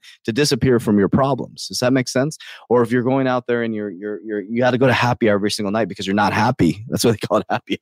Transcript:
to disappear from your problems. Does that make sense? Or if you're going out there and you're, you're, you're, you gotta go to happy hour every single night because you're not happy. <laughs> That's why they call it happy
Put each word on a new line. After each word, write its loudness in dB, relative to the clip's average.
to -4
disappear 2
from 2
your 4
problems. -2
Does -8
that 2
make 0
sense? -2
Or 4
if -2
you're 2
going 0
out -2
there 0
and -4
you're, -6
you're, -10
you're, -6
you -6
gotta 2
go 4
to 4
happy 0
hour 4
every 0
single -4
night -2
because -10
you're -2
not 2
happy. 0
<laughs> -16
That's -2
why 4
they -2
call -2
it -6
happy -4